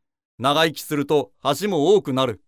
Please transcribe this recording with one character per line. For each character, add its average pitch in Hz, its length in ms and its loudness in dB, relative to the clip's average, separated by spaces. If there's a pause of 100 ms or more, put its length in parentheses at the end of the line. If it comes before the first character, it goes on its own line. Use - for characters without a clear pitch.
(420)
長 147 240 2
生 156 80 -2
き - 80 -12
す - 140 -6
る 143 100 -2
と 143 320 0
恥 151 300 -2
も 175 260 2
多 202 80 4
く 143 100 -6
な 131 140 0
る。 113 220 -8